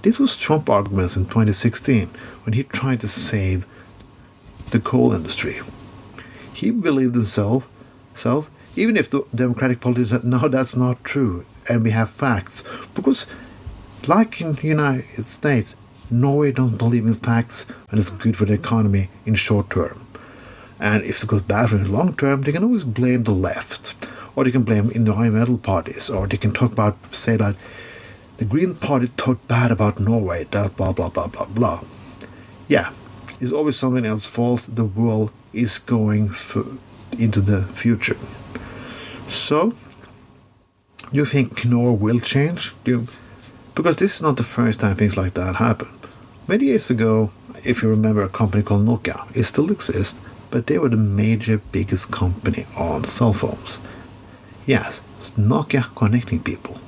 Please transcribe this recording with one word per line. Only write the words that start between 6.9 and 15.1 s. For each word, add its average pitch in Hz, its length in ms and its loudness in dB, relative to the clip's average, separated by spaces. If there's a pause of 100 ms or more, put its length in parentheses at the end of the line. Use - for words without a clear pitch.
himself, 110 540 0 (460)
self, 139 360 -2 (260)
even 220 200 2
if 143 140 2
the 139 140 0 (100)
Democratic 123 460 0
Party 123 240 2
said, 117 200 0
"No, 123 240 2
that's 131 280 0
not 123 280 0
true, 104 400 -2 (240)
and 120 160 2
we 113 60 4
have 110 180 2
facts." - 560 -2 (300)
Because, - 320 0 (800)
like 208 340 4
in 160 140 -2
the 156 140 -4
United 139 600 0